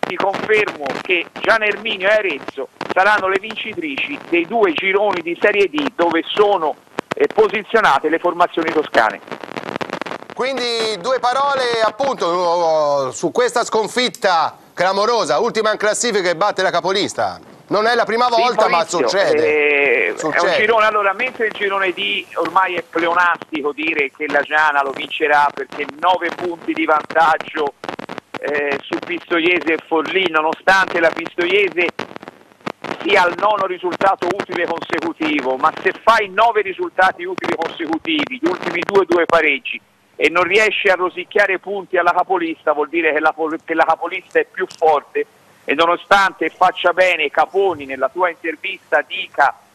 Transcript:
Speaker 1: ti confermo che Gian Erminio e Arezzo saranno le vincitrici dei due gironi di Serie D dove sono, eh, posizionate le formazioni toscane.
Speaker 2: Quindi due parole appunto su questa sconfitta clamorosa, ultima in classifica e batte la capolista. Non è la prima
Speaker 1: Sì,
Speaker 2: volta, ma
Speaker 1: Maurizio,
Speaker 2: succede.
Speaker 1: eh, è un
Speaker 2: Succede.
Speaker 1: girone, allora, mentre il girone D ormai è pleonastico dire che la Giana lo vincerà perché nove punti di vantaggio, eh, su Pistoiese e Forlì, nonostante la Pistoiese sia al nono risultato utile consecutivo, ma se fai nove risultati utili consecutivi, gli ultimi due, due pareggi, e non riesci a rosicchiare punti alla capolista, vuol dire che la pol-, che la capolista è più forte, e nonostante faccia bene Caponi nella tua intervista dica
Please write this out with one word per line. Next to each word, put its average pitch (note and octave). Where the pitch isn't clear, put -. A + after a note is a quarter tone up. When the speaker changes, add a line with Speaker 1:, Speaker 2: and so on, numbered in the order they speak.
Speaker 1:
ti -
confermo G3
che F3
Gian G#3+
Erminio G#3
e G#3+
Arezzo E3
saranno G3
le G3
vincitrici E3+
dei E3+
due G3
gironi F#3+
di E3+
Serie G3+
D D4
dove E3
sono, G3
eh, C#3+
posizionate G3
le D#3+
formazioni E3+
toscane. A#2
Speaker 2:
Quindi A#3
due B3
parole B3+
appunto E3+
su D3+
questa A#3
sconfitta F#3+
clamorosa, F#3+
ultima G#3+
in G#3
classifica G3+
e E3+
batte F#3+
la F#3
capolista. D3+
Non G#3+
è A#3+
la A3+
prima A#3
Speaker 1:
Sì, A#3
Speaker 2:
volta, A#3
ma F3
Speaker 1:
Maurizio, E3
Speaker 2:
succede. D#3
Speaker 1:
eh, C#3+
è -
un -
Speaker 2:
Succede. D#3+
Speaker 1:
girone, G#3+
allora, G#3
mentre A#3+
il G3+
girone G3
D G3
ormai F3
è E3+
pleonastico E3
dire D3
che D3+
la C#3+
Giana D3+
lo C3+
vincerà D3
perché C#3+
nove F3
punti E3
di D#3+
vantaggio, D#3
eh, C#3+
su E3+
Pistoiese E3
e D#3
Forlì, E3
nonostante F3
la E3
Pistoiese F3
sia G3
al F3
nono G3+
risultato F3+
utile F#3
consecutivo, D#3+
ma D3+
se F#3
fai A3
nove G#3+
risultati F#3
utili E3+
consecutivi, D#3+
gli E4
ultimi -
due, G3
due E3+
pareggi, D3
e D#3
non F3
riesci G3+
a F#3
rosicchiare F#3
punti F#3+
alla F3
capolista, E3
vuol D3
dire D#3+
che D3+
la D#3
pol-, D#3
che E3
la D#3+
capolista E3+
è D3+
più F#3
forte, D3
e -
nonostante E3+
faccia F#3
bene F3
Caponi D#3+
nella C3
tua F3+
intervista E3
dica -